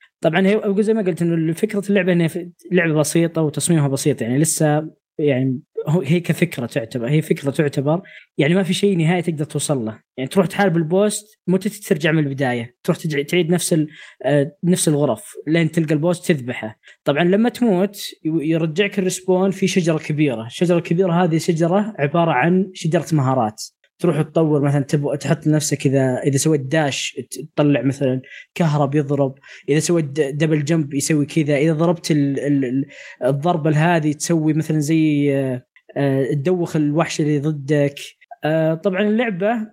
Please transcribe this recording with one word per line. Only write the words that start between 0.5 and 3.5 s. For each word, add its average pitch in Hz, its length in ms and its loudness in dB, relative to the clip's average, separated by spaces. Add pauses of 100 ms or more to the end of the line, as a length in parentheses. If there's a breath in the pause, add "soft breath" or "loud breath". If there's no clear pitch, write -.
أقول 214 280 0
زي 214 100 2
ما 220 80 0
قلت 180 200 -2
إنه 165 320 0
فكرة 202 360 -2
اللعبة 185 240 2
إنها 170 140 2
ف-، 175 200 -6 (240)
لعبة 170 220 2
بسيطة 165 480 2
وتصميمها 147 460 0